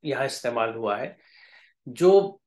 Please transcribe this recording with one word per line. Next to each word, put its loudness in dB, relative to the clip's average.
यहाँ -4
इस्तेमाल -4
हुआ -4
है। -10
जो 4